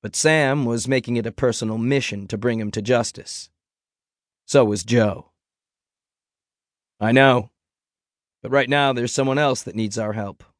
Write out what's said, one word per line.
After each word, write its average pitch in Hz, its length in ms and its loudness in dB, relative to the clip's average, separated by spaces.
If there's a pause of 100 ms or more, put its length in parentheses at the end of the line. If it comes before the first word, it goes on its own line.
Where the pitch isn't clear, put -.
But - 140 -8
Sam 147 500 2
was 117 220 -4
making 123 280 -2
it 113 80 -2
a 110 80 -6
personal 113 460 -2
mission 117 500 -2
to 113 80 -6
bring 113 240 -2
him 104 120 -6
to 110 100 -4
justice. - 680 -2 (960)
So 135 180 6
was 104 200 0
Joe. 107 480 0 (1700)
"I 110 120 0
know. 127 380 4 (920)
But 113 80 -8
right 131 180 2
now 139 240 2
there's 120 220 -2
someone 135 240 0
else 143 240 0
that 92 140 -10
needs 107 200 -4
our 107 160 -4
help." 101 320 -8 (160)